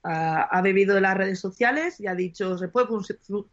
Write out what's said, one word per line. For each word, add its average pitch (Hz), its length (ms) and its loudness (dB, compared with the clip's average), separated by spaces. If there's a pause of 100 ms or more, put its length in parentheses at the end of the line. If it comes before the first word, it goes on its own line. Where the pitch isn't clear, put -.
Ha, 160 360 -2
ha - 180 0
bebido 190 340 4
de 196 60 6
las 190 160 2
redes 190 240 -2
sociales 254 580 -2
y 202 80 -10
ha 185 80 -4
dicho, 185 440 -4
"Se 180 100 -6
puede 247 200 2
fun-, 214 140 -4 (200)
fu-, 202 300 -8